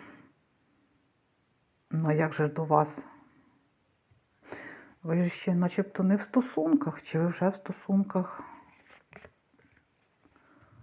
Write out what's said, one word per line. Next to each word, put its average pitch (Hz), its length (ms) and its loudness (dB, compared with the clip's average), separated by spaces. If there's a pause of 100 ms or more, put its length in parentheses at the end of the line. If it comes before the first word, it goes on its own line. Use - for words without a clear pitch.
(1900)
Ну, 160 180 0
а 151 40 4
як 156 200 2
же 151 140 0
ж 147 60 -4
до 165 100 -4
вас? 151 420 2 (2000)
Ви 170 200 2
ж 175 60 0
ще - 260 -2
начебто 190 480 0
не 196 120 4
в 202 60 2
стосунках, 277 840 0
чи - 160 -2
ви 170 80 2
вже 180 220 0
в 190 60 -2
стосунках? - 840 -2 (2500)